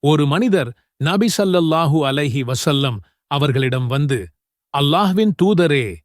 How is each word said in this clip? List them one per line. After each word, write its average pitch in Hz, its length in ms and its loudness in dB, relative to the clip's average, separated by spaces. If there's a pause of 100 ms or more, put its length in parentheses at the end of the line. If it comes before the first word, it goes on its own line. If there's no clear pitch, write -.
ஒரு 147 240 2
மனிதர் 170 440 0 (280)
நபி 196 300 0
ஸல்லல்லாஹு 165 720 0
அலைஹி 139 420 -2
வஸல்லம் 131 540 -2 (320)
அவர்களிடம் 131 560 -2
வந்து, 135 320 -2 (560)
"அல்லாஹ்வின் 185 600 2
தூதரே 165 520 2 (180)